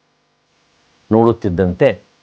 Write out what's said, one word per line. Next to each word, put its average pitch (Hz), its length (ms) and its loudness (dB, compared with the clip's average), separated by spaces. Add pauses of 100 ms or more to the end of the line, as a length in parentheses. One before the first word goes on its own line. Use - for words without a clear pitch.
(1120)
ನೋಡುತ್ತಿದ್ದಂತೆ, 107 880 0 (220)